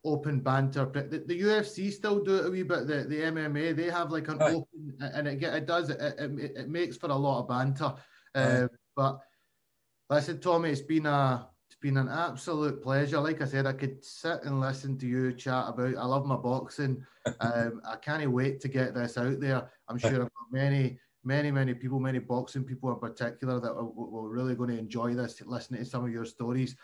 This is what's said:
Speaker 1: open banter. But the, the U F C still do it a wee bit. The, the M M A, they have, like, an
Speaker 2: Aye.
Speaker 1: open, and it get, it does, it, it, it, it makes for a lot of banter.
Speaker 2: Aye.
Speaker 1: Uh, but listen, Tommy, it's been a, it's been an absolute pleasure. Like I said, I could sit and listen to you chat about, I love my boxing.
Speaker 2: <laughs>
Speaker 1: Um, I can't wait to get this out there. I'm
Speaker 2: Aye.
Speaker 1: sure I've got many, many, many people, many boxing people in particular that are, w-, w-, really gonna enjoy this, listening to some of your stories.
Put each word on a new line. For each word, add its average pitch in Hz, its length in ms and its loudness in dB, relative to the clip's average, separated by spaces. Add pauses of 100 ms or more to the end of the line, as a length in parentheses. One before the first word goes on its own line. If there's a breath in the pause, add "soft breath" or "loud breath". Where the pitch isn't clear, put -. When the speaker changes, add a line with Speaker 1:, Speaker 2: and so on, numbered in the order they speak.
Speaker 1:
open 143 360 2
banter. 135 440 2
But 139 260 -4
the, 156 100 -4
the 175 160 -4
U 202 140 4
F 214 160 4
C 190 240 -4
still 202 320 0
do 190 140 4
it 175 100 2
a 180 40 0
wee 185 120 -2
bit. 143 240 0
The, 143 180 0
the 151 180 -2
M 160 160 0
M 151 180 0
A, 160 160 2
they 165 180 0
have, 170 220 -2
like, 156 160 -2
an 151 120 -4
Speaker 2:
Aye. 156 120 6
Speaker 1:
open, 151 480 -6
and 147 260 -4
it 139 140 -2
get, 160 140 -2
it 147 120 -2
does, 170 220 2
it, 135 100 -4
it, 143 400 -4
it, 139 180 -6
it 127 120 -8
makes 170 300 -2
for 170 100 -4
a 139 80 2
lot 139 240 2
of 107 80 -6
banter. 135 460 0 (420 loud breath)
Speaker 2:
Aye. 135 40 4
Speaker 1:
Uh, 127 280 6 (260)
but 135 260 2 (920 soft breath)
listen, 147 300 2
Tommy, 170 300 4
it's 135 100 0
been 156 260 2
a, 135 420 4 (200)
it's - 120 -20
been 135 160 2
an 131 120 2
absolute 151 720 -2
pleasure. 139 380 2
Like 156 200 0
I 135 60 0
said, 135 200 0
I 131 60 2
could 135 320 -4
sit - 400 -4
and 139 160 0
listen 135 380 -2
to 123 80 -4
you 127 260 2
chat 127 360 -2
about, 123 280 0
I 110 80 -4
love 135 220 2
my 131 100 2
boxing. 135 680 -2 (220 loud breath)
Speaker 2:
<laughs> 120 140 -4
Speaker 1:
Um, 117 460 0
I 110 100 -8
can't 151 340 0
wait 127 300 2
to 139 80 -4
get 127 260 2
this 120 220 -2
out 135 240 0
there. 131 300 0 (180 loud breath)
I'm 117 80 -6
Speaker 2:
Aye. 117 140 2
Speaker 1:
sure 127 120 2
I've - 0 -
got - 300 -8
many, 135 460 2 (260 soft breath)
many, 147 260 2
many 135 220 2
people, 127 260 -2
many 131 200 0
boxing 123 460 -2
people 127 280 -4
in 117 60 -4
particular 120 640 -4
that 117 100 -4
are, - 60 -6
w-, 117 340 -6
w-, 110 180 -8
really 127 260 -2
gonna 120 200 -2
enjoy 113 400 -2
this, 117 320 -4
listening 120 360 -6
to 127 60 -6
some 123 160 -4
of 120 60 -2
your 117 160 -4
stories. 123 580 -2